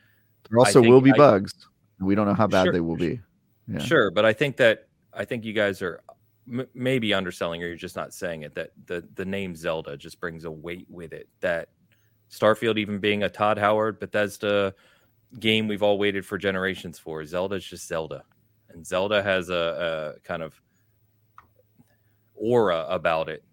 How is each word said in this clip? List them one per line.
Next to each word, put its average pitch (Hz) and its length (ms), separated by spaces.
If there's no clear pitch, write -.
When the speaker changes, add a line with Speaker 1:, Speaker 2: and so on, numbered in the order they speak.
Speaker 1:
There 110 100
also 123 220
Speaker 2:
I - 20
think 117 100
Speaker 1:
will 131 80
be 131 120
Speaker 2:
I 117 40
Speaker 1:
bugs. 110 360
We 98 160
don't 107 100
know 101 80
how 104 140
bad 95 160
Speaker 2:
Sure. 90 80
Speaker 1:
they 87 80
will 82 160
be. 87 240
Yeah. 107 100
Speaker 2:
Sure, 123 320
but 107 140
I 110 80
think 139 240
that, 113 320
I 104 120
think 113 200
you 113 80
guys 101 280
are 90 200
m-, 123 240
maybe 123 400
underselling, 87 480
or 85 60
you're 85 80
just 87 180
not 78 180
saying 85 300
it, 76 140
that 82 140
the, 87 280
the 95 100
name 95 300
Zelda 80 420
just 80 220
brings 82 260
a 82 60
weight 82 400
with 82 220
it 80 160
that 85 280
Starfield, 110 480
even 104 200
being 104 240
a 95 60
Todd 107 300
Howard, 107 420
Bethesda 101 720
game 110 300
we've 104 160
all 104 140
waited 98 280
for 104 100
generations 92 640
for, 78 260
Zelda's 90 400
just - 220
Zelda. 73 380
And 82 140
Zelda 98 380
has 92 280
a, 82 640
a - 40
kind 85 220
of 78 180
aura 104 540
about 80 400
it 78 240